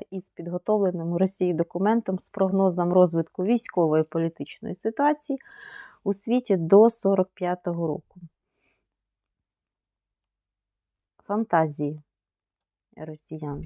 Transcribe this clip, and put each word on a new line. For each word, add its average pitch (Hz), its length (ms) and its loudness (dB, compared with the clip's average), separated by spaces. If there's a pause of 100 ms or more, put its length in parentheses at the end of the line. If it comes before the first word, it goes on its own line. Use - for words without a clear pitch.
(100)
із 190 200 -10
підготовленим 175 840 -2
у 175 60 -2
Росії 180 360 0
документом 190 640 0
з - 100 -14
прогнозом 185 640 0
розвитку 175 520 2
військової 170 580 2
і 156 40 -2
політичної 165 680 -6
ситуації 277 640 -4 (640)
у 202 100 -2
світі 233 420 -2
до 196 340 6
сорок 190 440 0
п'ятого 175 520 -6
року. 160 340 -8 (3000)
Фантазії 156 760 -2 (920)
росіян. 156 680 -12